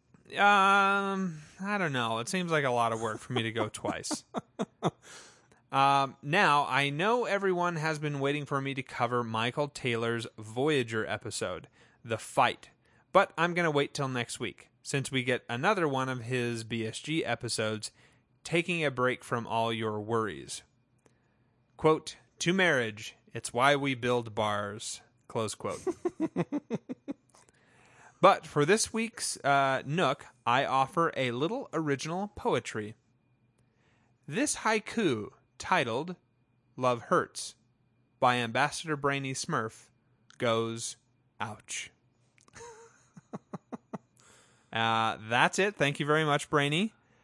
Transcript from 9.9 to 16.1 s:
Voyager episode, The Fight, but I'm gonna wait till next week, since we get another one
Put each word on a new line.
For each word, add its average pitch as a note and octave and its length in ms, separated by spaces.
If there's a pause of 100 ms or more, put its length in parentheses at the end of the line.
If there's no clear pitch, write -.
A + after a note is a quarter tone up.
Voyager A2+ 680
episode, G2+ 600 (380)
The A2+ 140
Fight, - 500 (420)
but F#3+ 280
I'm E3+ 160
gonna E3+ 160
wait C#3+ 240
till C#3 120
next B2+ 320
week, - 300 (140)
since - 280
we C3 120
get B2 260
another E3 380
one C3 220